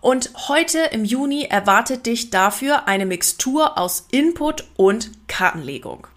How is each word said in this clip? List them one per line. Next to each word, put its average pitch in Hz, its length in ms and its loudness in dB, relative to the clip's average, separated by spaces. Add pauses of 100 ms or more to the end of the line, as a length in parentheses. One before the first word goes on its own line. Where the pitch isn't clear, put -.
Und 254 300 2 (180)
heute 320 320 0 (100)
im 220 140 -2
Juni 277 400 -2
erwartet 226 640 2
dich 233 240 -4
dafür 202 580 0
eine 196 180 0
Mixtur 262 720 0
aus 180 320 -4
Input 311 540 0 (120)
und 196 360 2 (160)
Kartenlegung. 139 880 -6